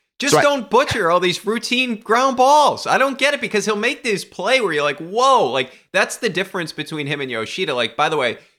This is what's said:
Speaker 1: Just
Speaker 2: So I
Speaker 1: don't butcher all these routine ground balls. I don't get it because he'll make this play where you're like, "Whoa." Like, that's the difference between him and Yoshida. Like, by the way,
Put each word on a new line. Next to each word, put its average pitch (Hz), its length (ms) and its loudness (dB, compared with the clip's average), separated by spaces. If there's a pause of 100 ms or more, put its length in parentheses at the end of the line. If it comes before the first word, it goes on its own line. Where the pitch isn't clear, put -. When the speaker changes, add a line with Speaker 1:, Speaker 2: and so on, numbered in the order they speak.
(200)
Speaker 1:
Just 277 140 0
Speaker 2:
So - 60 6
I - 40 4
Speaker 1:
don't 277 260 0
butcher 226 400 2
all 175 120 2
these 180 240 -2
routine 240 500 -2
ground 240 400 0
balls. 254 500 4
I 175 120 2
don't 269 200 0
get 285 160 0
it 277 60 -4
because 208 260 -2
he'll 214 120 -2
make 240 260 -4
this 202 220 -4
play 226 340 0
where 185 140 -2
you're 147 100 0
like, 147 160 -2
"Whoa." 214 500 2
Like, 127 220 -4 (220)
that's 202 240 0
the 240 120 -4
difference 180 440 -6
between 151 340 -8
him 143 140 -6
and 131 100 -8
Yoshida. 113 420 -4
Like, 120 220 -2
by 151 140 0
the 156 80 -2
way, 120 200 -2 (220)